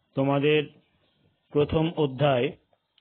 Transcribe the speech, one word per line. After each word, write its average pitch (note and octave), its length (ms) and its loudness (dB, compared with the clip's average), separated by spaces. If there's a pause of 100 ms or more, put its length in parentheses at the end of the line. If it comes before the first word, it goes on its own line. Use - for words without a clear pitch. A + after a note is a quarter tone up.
(160)
তোমাদের C#3 440 2 (920)
প্রথম D3 320 0 (200)
অধ্যায় C3 420 0 (540)